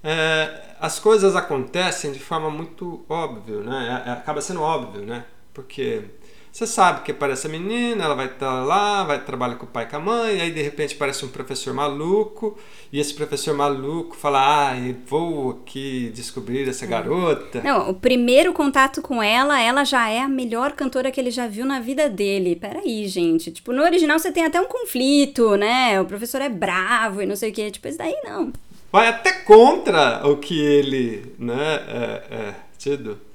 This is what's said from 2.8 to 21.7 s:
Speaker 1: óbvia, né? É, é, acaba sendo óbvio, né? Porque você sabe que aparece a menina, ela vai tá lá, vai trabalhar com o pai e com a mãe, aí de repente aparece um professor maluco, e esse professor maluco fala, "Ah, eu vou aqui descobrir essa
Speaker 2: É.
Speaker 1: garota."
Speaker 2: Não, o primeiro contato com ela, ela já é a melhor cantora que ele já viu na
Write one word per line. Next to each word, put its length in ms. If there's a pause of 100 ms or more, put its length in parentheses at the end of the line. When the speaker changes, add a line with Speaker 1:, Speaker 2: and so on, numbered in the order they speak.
Speaker 1:
óbvia, 520
né? 440
É, 40
é, 40
acaba 280
sendo 200
óbvio, 400
né? 240 (280)
Porque 500 (480)
você 140
sabe 380
que 80
aparece 340
a 40
menina, 540
ela 120
vai 140
tá 340
lá, 400
vai 200
trabalhar 320
com 100
o 40
pai 160
e 20
com 100
a 20
mãe, 420
aí 100
de 100
repente 340
aparece 300
um 40
professor 440
maluco, 840 (340)
e 80
esse 140
professor 420
maluco 600
fala, 560
"Ah, 80
eu 160 (100)
vou 460
aqui 640
descobrir 520
essa 180
Speaker 2:
É. 20
Speaker 1:
garota." 760
Speaker 2:
Não, 280
o 20
primeiro 600
contato 500
com 180
ela, 400
ela 220
já 260
é 120
a 80
melhor 420
cantora 400
que 80
ele 120
já 160
viu 180
na 140